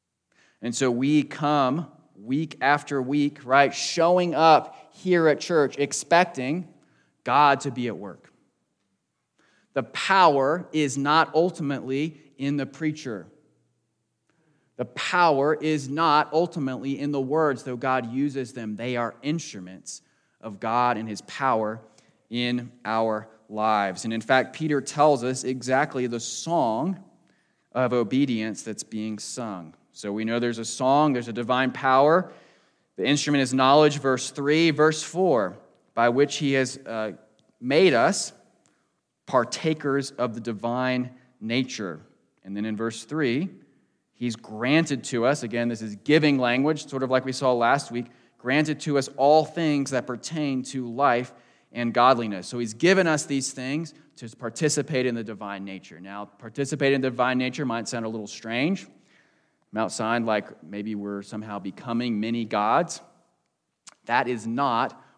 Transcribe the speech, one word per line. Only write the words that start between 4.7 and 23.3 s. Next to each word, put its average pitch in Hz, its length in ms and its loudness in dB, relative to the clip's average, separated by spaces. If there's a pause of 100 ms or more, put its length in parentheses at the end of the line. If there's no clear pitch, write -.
here 175 360 2
at 147 120 4
church, 143 400 2
expecting 160 880 0 (560)
God 143 380 4
to 139 100 -6
be 120 160 -6
at 95 100 -8
work. 95 340 -16 (1400)
The 131 100 -4
power 170 880 4
is 143 260 0
not 147 360 4
ultimately 147 880 -2 (160)
in 143 200 -2
the 135 80 -4
preacher. 135 600 -8 (1500)
The - 100 -6
power 156 680 2
is 151 340 -2
not 151 420 2
ultimately 139 680 -2
in 147 120 -4
the 143 80 -2
words, 139 440 0
though 127 120 -8
God 123 380 -2
uses 135 400 -4
them. 110 220 -8
They 120 200 -4
are 120 260 -4
instruments 101 800 -8 (380)
of 101 200 -12
God 120 380 2
and 110 120 -8
his 104 120 -10
power 113 600 -2 (480)
in 120 420 -4 (140)
our 110 420 -2 (220)